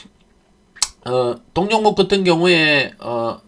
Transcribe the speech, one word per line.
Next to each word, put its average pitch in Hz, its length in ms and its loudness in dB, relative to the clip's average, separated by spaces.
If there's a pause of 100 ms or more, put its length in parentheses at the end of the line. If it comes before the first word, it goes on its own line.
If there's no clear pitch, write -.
(1040)
어, 123 320 -2 (180)
동종목 208 420 0
같은 196 280 0
경우에, 165 760 2
어, 117 480 -6